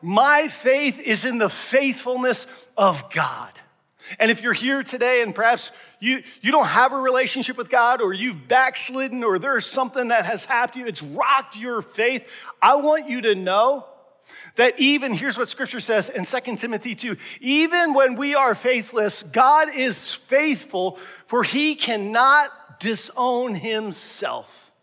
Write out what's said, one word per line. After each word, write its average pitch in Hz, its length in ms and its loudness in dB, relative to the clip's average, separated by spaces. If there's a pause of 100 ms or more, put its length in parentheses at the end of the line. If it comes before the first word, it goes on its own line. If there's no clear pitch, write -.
My 269 460 4
faith 269 500 0
is 220 280 -2
in 254 120 -2
the 214 120 2
faithfulness 254 960 -2 (280)
of 180 360 2
God." - 400 -4 (680)
And 220 140 2
if 220 100 -2
you're 226 120 -2
here 269 280 -2
today 254 400 0
and 208 140 -4
perhaps 226 340 0 (300)
you, 254 240 -2 (180)
you 240 100 0
don't 285 140 4
have 233 260 4
a 269 60 -4
relationship 262 580 -2
with 247 140 -10
God, 240 320 4
or 190 120 -2
you've 185 340 -8
backslidden, 254 760 0
or 202 140 2
there's 254 300 -2
something 254 400 -2
that 226 180 2
has 202 200 -4
happened 240 280 -2
to 254 60 -12
you, 247 80 -10
it's 160 160 -10
rocked 175 520 -2
your 226 280 -6
faith, 240 440 -2 (360)
I 233 140 8
want 302 300 2
you 254 140 -6
to 214 140 2
know 208 500 2 (680)
that 240 240 2
even, 269 340 2
here's 208 240 -4
what 240 120 -4
Scripture 254 320 -8
says 214 280 0
in 185 160 -8
Second 240 320 -6
Timothy 233 380 -6
two, 220 200 -8 (260)
"Even 320 520 2
when 262 220 4
we 285 180 -4
are 262 220 4
faithless, 233 680 -2
God 269 480 4
is 262 460 -4
faithful, 247 840 -2 (300)
for 233 160 0
he 294 320 0
cannot 240 1040 0
disown 247 760 -2
himself." 190 1160 -8 (120)